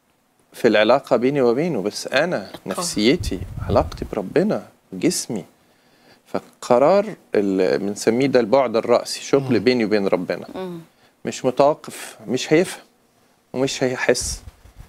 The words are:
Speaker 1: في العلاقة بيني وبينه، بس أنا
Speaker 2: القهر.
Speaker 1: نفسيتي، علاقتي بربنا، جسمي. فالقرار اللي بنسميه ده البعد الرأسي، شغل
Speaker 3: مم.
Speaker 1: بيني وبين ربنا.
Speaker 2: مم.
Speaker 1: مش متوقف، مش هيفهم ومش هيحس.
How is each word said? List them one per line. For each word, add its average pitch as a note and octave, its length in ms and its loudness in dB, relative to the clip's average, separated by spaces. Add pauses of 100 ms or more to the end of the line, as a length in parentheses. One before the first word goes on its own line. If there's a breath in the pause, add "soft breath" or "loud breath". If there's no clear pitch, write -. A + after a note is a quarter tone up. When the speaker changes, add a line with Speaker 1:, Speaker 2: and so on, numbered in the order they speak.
(520)
Speaker 1:
في - 160 2
العلاقة A2 480 4
بيني C3 260 2
وبينه، B2 400 2
بس - 240 -6
أنا D#3 300 0
Speaker 2:
القهر. F#2+ 300 -10
Speaker 1:
نفسيتي، G2 720 0 (280)
علاقتي A2+ 440 -2
بربنا، B2 500 -2 (300)
جسمي. G2+ 520 -4 (840 soft breath)
فالقرار D3+ 800 2 (280)
اللي F#2+ 440 2
بنسميه A2+ 480 0
ده B2+ 140 4
البعد A#2 360 2
الرأسي، - 460 0
شغل C#3 300 0
Speaker 3:
مم. A2 60 4
Speaker 1:
بيني A#2+ 260 2
وبين G2+ 220 0
ربنا. F2 480 -2
Speaker 2:
مم. F3+ 260 -10 (440 soft breath)
Speaker 1:
مش - 200 -8
متوقف، C#3 840 -2
مش B2 260 -2
هيفهم E3+ 300 2 (720)
ومش C3+ 320 -2
هيحس. - 560 -2 (480)